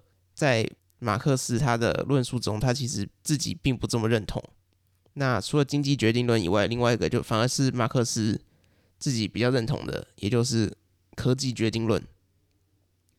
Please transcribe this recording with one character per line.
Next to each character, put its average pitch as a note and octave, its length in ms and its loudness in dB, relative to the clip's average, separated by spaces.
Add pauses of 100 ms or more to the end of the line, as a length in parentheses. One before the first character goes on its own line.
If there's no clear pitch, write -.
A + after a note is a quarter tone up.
(360)
在 B2 340 0 (300)
马 G#2+ 180 0
克 C3+ 180 0
思 B2 220 -2
他 A#2+ 180 2
的 A#2 320 0
论 C3 160 2
述 A#2+ 160 -6
中， G#2 200 -4
他 B2+ 120 2
其 B2+ 160 -2
实 G2+ 220 -4 (140)
自 D#3 120 0
己 G#2 200 -4
并 B2+ 200 0
不 G#2+ 120 -4
这 A#2+ 100 -2
么 A2 100 0
认 A2 160 0
同。 - 200 -6 (720)
那 B2+ 280 0
除 - 160 -2
了 C#3 80 4
经 C#3+ 160 0
济 C#3 160 2
决 A2+ 160 4
定 A#2+ 140 0
论 A#2 120 4
以 E2+ 80 0
外， G2+ 200 2
另 A#2+ 120 -2
外 A#2+ 140 2
一 G#2+ 40 2
个 F2 120 0
就 - 140 0
反 A2 160 0
而 A#2+ 80 4
是 C3 240 0
马 B2 160 0
克 A#2+ 180 0
思 A2 340 -2 (600)
自 D3 120 -4
己 A2 160 -2
比 - 120 -8
较 B2 100 2
认 B2+ 160 0
同 - 220 -4
的， - 200 -6 (100)
也 G2 120 -4
就 A#2 140 2
是 A2+ 340 0 (380)
科 B2 180 0
技 C3 180 -2
决 A2 200 0
定 A2+ 160 -2
论。 G2 180 0 (1120)